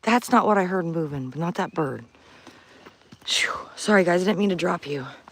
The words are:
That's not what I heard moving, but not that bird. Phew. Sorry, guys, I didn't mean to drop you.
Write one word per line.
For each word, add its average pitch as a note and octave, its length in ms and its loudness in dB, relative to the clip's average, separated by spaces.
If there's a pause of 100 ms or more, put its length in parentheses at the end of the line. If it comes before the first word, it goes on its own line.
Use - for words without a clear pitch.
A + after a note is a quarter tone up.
That's A#3+ 300 0
not A3+ 140 6
what G#3 120 4
I F#3+ 80 2
heard F3+ 200 -2
moving, D3+ 440 -4
but C3 100 -10
not E3+ 160 -4
that F#3 180 -4
bird. C3 300 -4 (1200)
Phew. - 280 -2 (220)
Sorry, G3+ 280 4
guys, F3 180 4
I F#3 40 -2
didn't F#3+ 140 2
mean G3+ 100 2
to F#3 60 2
drop E3+ 300 -2
you. C#3 200 -6 (260)